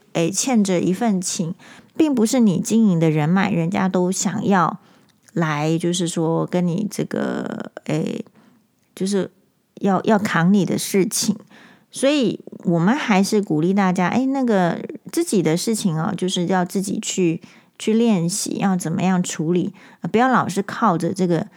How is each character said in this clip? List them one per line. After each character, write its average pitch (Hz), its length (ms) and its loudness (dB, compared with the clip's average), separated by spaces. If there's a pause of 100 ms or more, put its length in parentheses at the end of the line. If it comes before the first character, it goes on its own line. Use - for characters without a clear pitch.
(120)
诶， 165 180 0
欠 214 320 2
着 185 180 2
一 175 120 0
份 190 280 0
情， 175 340 -6 (420)
并 311 180 2
不 226 120 2
是 262 120 0
你 214 220 4
经 220 280 4
营 165 120 4
的 165 100 4
人 151 180 2
脉， 190 220 2
人 170 200 0
家 190 180 0
都 180 240 0
想 - 340 -4
要 190 320 2 (540)
来， 156 460 0
就 170 140 -2
是 175 140 -2
说 165 400 0
跟 180 200 0
你 170 220 -2
这 - 160 -6
个， - 680 -6 (140)
诶， - 380 -4 (680)
就 190 120 -4
是 196 240 -2 (500)
要， 190 240 2
要 214 140 4
扛 185 340 2
你 196 140 4
的 - 100 -2
事 185 300 0
情。 214 300 -2 (540)
所 269 200 0
以 254 300 0 (240)
我 170 140 2
们 190 160 2
还 226 280 2
是 208 180 2
鼓 160 200 0
励 175 120 2
大 190 200 2
家， 180 160 0
诶， 262 180 0
那 269 160 -2
个 190 380 0 (320)
自 339 100 -2
己 233 200 0
的 160 140 2
事 226 200 -2
情 165 200 -2
哦， 160 200 -2
就 180 120 -4
是 180 180 -2
要 185 180 0
自 190 180 -4
己 196 180 -6
去， 170 400 -2 (380)
去 220 160 0
练 220 340 2
习， - 320 -4
要 190 160 2
怎 165 140 -4
么 165 120 -2
样 180 200 2
处 170 300 -4
理， 180 200 0 (280)
呃， 175 80 -8
不 214 100 0
要 254 100 4
老 190 200 2
是 190 120 -2
靠 202 380 0
着 170 140 -2
这 185 160 0
个 165 180 0 (100)